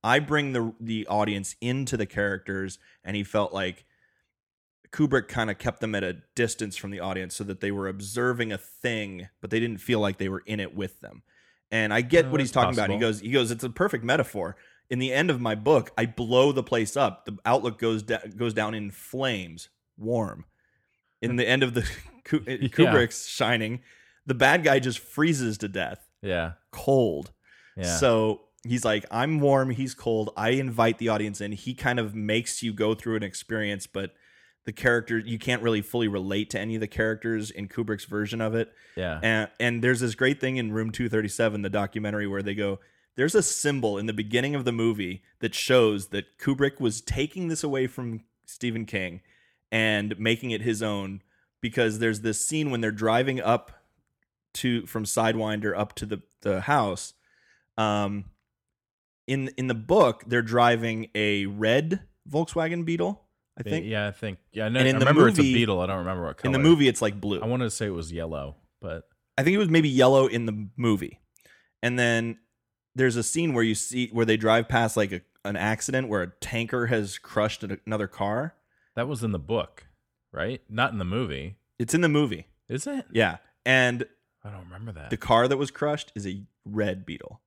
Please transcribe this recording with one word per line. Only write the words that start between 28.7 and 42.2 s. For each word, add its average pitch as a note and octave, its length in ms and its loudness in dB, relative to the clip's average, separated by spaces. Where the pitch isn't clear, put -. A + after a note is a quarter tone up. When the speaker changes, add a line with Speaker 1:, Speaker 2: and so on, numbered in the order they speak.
Speaker 1:
like, G#2+ 240 2
"I'm C#3+ 300 0
warm, C3+ 320 4
he's B2+ 240 -4
cold. A2 420 -2
I A2 140 0
invite A#2+ 480 2
the A2+ 100 -2
audience G#2+ 320 -2
in." G#2 120 -6
He B2 200 -10
kind B2 260 -2
of A2 140 -4
makes A2 480 -2
you A2+ 100 -4
go G#2+ 220 0
through A2 220 -4
an G#2+ 80 -2
experience, G2+ 640 -6
but G2 260 -8
the A#2 60 -8
character, A#2 460 2
you A2 200 -4
can't A#2+ 240 -2
really A2+ 200 2
fully A#2 260 -2
relate G2 440 -2
to - 80 -4
any A2 160 -6
of A2 40 -4
the G#2+ 80 -4
characters A2 640 -2
in G2+ 160 -10
Kubrick's G#2+ 380 -6
version G#2+ 340 -4
of A2 160 -2
it. A2+ 160 -2
Speaker 2:
Yeah. E2+ 260 -4
Speaker 1:
And, A2 280 2
and A#2+ 240 0
there's B2 160 4
this A#2 160 -2
great C3+ 240 2
thing C3 160 -2
in A2+ 160 -4
Room A2 200 -2
two A#2+ 180 -4
thirty-seven, G#2+ 520 0
the G2 80 -4
documentary, G#2 580 -4